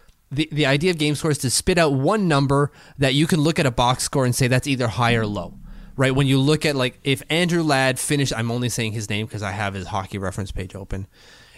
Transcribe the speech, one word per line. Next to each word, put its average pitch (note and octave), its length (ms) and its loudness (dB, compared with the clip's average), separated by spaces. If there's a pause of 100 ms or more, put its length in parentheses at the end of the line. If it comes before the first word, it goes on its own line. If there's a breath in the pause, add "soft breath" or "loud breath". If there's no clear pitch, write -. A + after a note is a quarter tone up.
(320 soft breath)
the, D3+ 180 -2
the D3 160 0
idea D3 240 2
of E3+ 80 -2
game D3+ 160 2
score D#3 160 -2
is C#3+ 80 0
to B2+ 120 -2
spit - 280 0
out D#3+ 140 4
one F3+ 340 2
number C#3 460 2 (260 loud breath)
that C3+ 160 2
you D3 120 4
can E3 140 2
look D3+ 180 2
at D#3 80 2
a B2+ 40 4
box B2 320 0
score C#3 220 0
and B2 100 2
say C3 140 0
that's B2 180 2
either B2+ 220 0
high A#2 260 0
or A2 120 0
low, G2+ 280 -6 (420 loud breath)
right? C3 180 2
When C#3 120 2
you C3+ 140 4
look D3+ 260 2
at, D3 80 0
like, B2+ 300 -2
if C#3 260 0
Andrew E3+ 320 2
Ladd C3 380 2
finished, C#3+ 360 0
I'm A2+ 140 -2
only B2 180 -2
saying A2 240 -2
his G#2+ 160 -6
name G#2+ 200 -2
'cause G#2 160 -8
I G2 80 -4
have G2+ 220 -4
his F#2 140 -8
hockey G2+ 300 -6
reference F#2+ 320 -6
page F#2 240 -10
open. G2 320 -10 (520 loud breath)